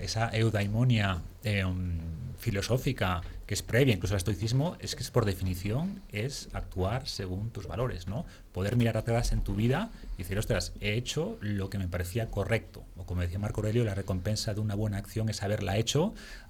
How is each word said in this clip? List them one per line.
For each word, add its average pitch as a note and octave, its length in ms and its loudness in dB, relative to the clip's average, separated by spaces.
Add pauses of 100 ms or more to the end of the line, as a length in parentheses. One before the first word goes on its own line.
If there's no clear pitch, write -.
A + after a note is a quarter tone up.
esa A2+ 340 0
eudaimonia, A2 840 4 (220)
eh, G2+ 200 2
um, F2+ 360 0 (400)
filosófica G2+ 840 2 (240)
que - 80 -4
es - 100 -2
previa A#2 300 6
incluso F2+ 200 0
al G2+ 40 4
estoicismo, A2 600 2
es - 160 -6
que - 80 -6
es, - 80 -8
por A#2+ 140 4
definición, G2+ 760 -2 (100)
es A2 420 -4
actuar F#2+ 540 -2
según F#2+ 440 -4
tus F2 160 -8
valores, G2+ 400 -2
¿no? A2+ 180 -4 (260)
Poder G2+ 240 0
mirar A2+ 220 4
atrás A#2 340 2
en A2 100 2
tu G2 140 0
vida C3 340 2 (280)
y F#2 60 -6
decir, F2+ 140 -4
"Ostras, G#2 440 0
he G#2 140 0
hecho D#3 460 -2
lo G2 280 -2
que G2+ 80 -6
me F#2 100 -2
parecía F2+ 420 -2
correcto". - 540 -2 (140)
O F2+ 80 -12
como F2+ 160 -2
decía F2 180 -2
Marco G#2 220 -2
Aurelio, A2 240 2
la G2 100 0
recompensa G2+ 580 -2
de G2+ 60 -4
una G#2 160 0
buena G#2 220 0
acción A2 320 -2
es G#2 140 -4
haberla G2 340 2
hecho, D3+ 360 2 (360)